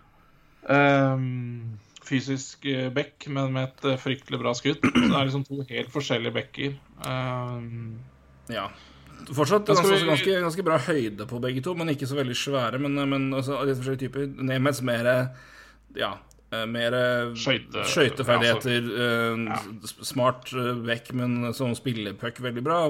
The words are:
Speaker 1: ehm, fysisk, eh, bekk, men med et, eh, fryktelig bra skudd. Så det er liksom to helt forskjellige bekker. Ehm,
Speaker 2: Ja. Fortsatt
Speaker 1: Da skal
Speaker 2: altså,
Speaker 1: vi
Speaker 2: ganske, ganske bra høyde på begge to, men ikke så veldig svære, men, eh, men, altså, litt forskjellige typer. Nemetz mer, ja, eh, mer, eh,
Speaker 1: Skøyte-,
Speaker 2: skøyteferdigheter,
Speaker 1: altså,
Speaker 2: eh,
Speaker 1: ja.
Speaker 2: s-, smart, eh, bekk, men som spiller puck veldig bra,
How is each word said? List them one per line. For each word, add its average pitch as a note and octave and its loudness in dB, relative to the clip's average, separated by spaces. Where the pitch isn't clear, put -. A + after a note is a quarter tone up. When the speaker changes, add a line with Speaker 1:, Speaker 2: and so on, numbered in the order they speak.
Speaker 1:
ehm, B2+ 2
fysisk, C3+ -4
eh, C3 -2
bekk, C#3+ -4
men C3+ 0
med C3 0
et, - -8
eh, C3+ 2
fryktelig C3 -4
bra A#2+ 2
skudd. C#3+ 0
Så - 4
det - 6
er C#3 4
liksom C3+ 0
to C#3 -6
helt A#2 -6
forskjellige A#2+ 0
bekker. C3+ -4
Ehm, B2 -6
Speaker 2:
Ja. G2+ -6
Fortsatt D3+ 2
Speaker 1:
Da - 6
skal F3+ 6
Speaker 2:
altså, G3 4
Speaker 1:
vi E3 2
Speaker 2:
ganske, D#3 4
ganske E3+ -2
bra D#3+ 4
høyde A#2 -2
på A#2+ -6
begge B2+ -2
to, F3+ -4
men E3 -4
ikke C#3 -2
så C#3 -4
veldig B2+ -2
svære, B2 0
men, C#3+ 0
eh, C#3 0
men, C3+ 0
altså, C3+ -2
litt C3+ 2
forskjellige C3 -4
typer. C#3 -4
Nemetz C3 2
mer, B2+ 2
ja, G#2 -4
eh, A2 -4
mer, A#2 -2
eh, B2 2
Speaker 1:
Skøyte-, A2+ -2
Speaker 2:
skøyteferdigheter, A#2+ 4
Speaker 1:
altså, A#2 -2
Speaker 2:
eh, A#2 2
Speaker 1:
ja. G#2+ -2
Speaker 2:
s-, - -10
smart, B2+ 0
eh, B2 -2
bekk, A#2 -4
men A#2+ 0
som B2 0
spiller A2 -4
puck A#2 -8
veldig A#2+ -4
bra, E3 2